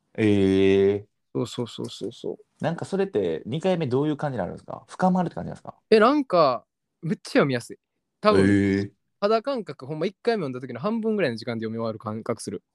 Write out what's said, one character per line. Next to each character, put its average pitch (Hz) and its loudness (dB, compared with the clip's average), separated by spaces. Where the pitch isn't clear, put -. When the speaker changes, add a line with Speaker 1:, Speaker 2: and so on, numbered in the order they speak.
Speaker 1:
え 117 2
ー。 98 4
Speaker 2:
そ 131 -2
う 120 -4
そ - -8
う 117 -4
そ - -12
う 117 -8
そ - -10
う - -10
そ - -10
う。 - -12
Speaker 1:
な 151 0
ん 170 -6
か 156 -8
そ 196 -6
れ 196 0
っ - -12
て 90 -2
二 139 -6
回 185 0
目 160 -2
ど 127 0
う 156 0
い - 0
う 147 -2
感 147 -6
じ - -8
に 117 -6
な 92 -2
る 87 -8
ん - -12
で - -14
す - -20
か？ - -14
深 - 0
ま 180 2
る 165 -2
っ - -6
て - -16
感 - -10
じ - -10
な - -10
ん - -12
で - -18
す - -20
か？ - -18
Speaker 2:
え、 220 8
な 226 6
ん 294 0
か、 139 2
め 160 -4
っ - -4
ち - -20
ゃ - -14
読 - 4
み 135 0
や 123 -2
す - -16
い。 - -18
多 214 4
分、 98 6
Speaker 1:
え - 6
ー。 - -6
Speaker 2:
肌 220 2
感 254 -6
覚、 143 -14
ほ 151 -8
ん 156 -8
ま 160 -2
一 208 -6
回 233 0
目 196 -4
読 139 -4
ん - -8
だ 123 -10
時 127 -12
の 131 -10
半 220 -4
分 214 -2
ぐ 196 0
ら 147 0
い - 0
の 113 -4
時 110 -12
間 117 -4
で 110 -6
読 110 -6
み 113 -6
終 113 -4
わ 113 -4
る 107 -12
感 107 -8
覚 113 -6
す - -10
る。 98 -10